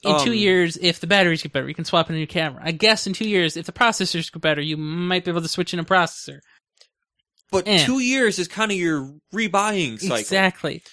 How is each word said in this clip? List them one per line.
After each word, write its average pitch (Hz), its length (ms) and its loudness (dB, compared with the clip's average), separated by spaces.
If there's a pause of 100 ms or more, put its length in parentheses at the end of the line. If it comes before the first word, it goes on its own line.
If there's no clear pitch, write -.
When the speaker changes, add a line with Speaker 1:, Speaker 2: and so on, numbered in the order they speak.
Speaker 1:
In 151 180 2
two 143 100 2
Speaker 2:
um, 233 60 0
Speaker 1:
years, 185 440 2
if 175 200 0
the 170 60 -8
batteries 175 360 4
get 151 100 -10
better, 135 160 -2
you 151 60 -10
can 165 100 -8
swap 165 240 2
in 160 80 -4
a - 20 -2
new 156 80 -4
camera. 156 380 -4
I 165 80 -2
guess 214 340 2
in 196 60 -4
two 220 160 -4
years, 180 300 2
if - 80 -10
the 180 60 -10
processors 190 600 0
get 160 80 -14
better, 151 220 0
you 151 160 -4
might 175 480 -2
be 180 40 -2
able 170 120 -2
to 160 60 -6
switch - 260 -4
in 175 60 -4
a 160 40 -6
processor. 160 540 0 (1120)
Speaker 2:
But 190 180 0
Speaker 1:
Eh. 180 160 4
Speaker 2:
two 262 140 2
years 247 400 2
is 175 100 -4
kinda 214 260 -2
your 156 400 -2 (200)
rebuying 196 640 0
cycle. 160 160 0
Speaker 1:
Exactly. 185 640 0 (100)